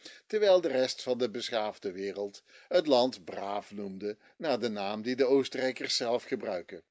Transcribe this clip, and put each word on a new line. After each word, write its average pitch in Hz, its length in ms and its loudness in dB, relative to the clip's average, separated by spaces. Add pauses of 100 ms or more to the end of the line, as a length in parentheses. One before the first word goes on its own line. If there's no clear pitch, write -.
(280)
terwijl 202 340 6
de 170 60 2
rest 131 360 0
van 123 140 0
de 120 120 2
beschaafde 107 600 -4
wereld 98 520 -6 (240)
het 180 200 2
land 123 380 4
braaf 98 460 -8
noemde 101 460 -8 (200)
naar 143 220 0
de 117 100 -2
naam 104 320 -4
die 123 140 -4
de 131 100 4
Oostenrijkers 127 680 0
zelf 117 280 0
gebruiken. 101 680 -6